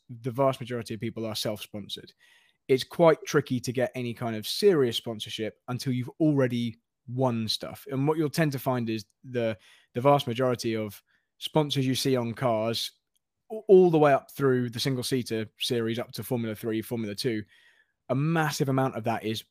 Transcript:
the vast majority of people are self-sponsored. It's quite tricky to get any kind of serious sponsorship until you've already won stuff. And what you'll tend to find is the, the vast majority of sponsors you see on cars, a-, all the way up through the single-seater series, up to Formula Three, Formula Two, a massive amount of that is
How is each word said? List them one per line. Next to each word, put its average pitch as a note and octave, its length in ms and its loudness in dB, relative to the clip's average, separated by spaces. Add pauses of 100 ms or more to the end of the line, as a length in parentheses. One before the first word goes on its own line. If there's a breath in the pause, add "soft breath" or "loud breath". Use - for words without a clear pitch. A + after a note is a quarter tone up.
(220)
the B2 100 -6
vast C3+ 280 0
majority A#2 340 -10
of G#2 60 -10
people A2+ 260 -8
are G#2+ 100 -6
self-sponsored. - 760 -10 (560 soft breath)
It's C3+ 160 2
quite E3 420 4
tricky C3 360 0
to B2+ 100 -6
get A#2+ 240 -2
any B2 180 -6
kind A2+ 220 -6
of G#2+ 100 -8
serious D3 520 2
sponsorship A2 640 -8 (100)
until B2 240 -4
you've B2 260 -4
already B2 580 2 (300)
won A#2+ 400 -2
stuff. - 420 -8
And C#3 180 -2
what D#3 100 2
you'll D3+ 120 0
tend D#3 240 0
to B2+ 60 -4
find B2+ 300 -2
is A2 160 -4 (180)
the, A#2+ 340 -2 (360 soft breath)
the A#2+ 80 -4
vast C#3 260 4
majority A#2+ 480 -2
of G#2+ 260 -6 (360)
sponsors C#3+ 480 0
you C3 100 2
see C3+ 200 0
on A#2 180 -2
cars, A2+ 580 -2 (600)
a-, A3 40 -10 (120)
all F#3 220 10
the D#3+ 100 4
way D3 120 8
up - 200 2
through B2+ 380 2
the A#2 100 -8
single-seater A#2+ 680 -2 (120)
series, A#2 400 -2
up - 140 -8
to A2 100 -10
Formula A2+ 320 -4
Three, A2 260 -4
Formula A2 340 -6
Two, A2 280 -2 (680 soft breath)
a B2 60 0
massive D3+ 540 0
amount C3 260 0
of A2+ 100 -8
that A2+ 180 -2
is A2 280 -4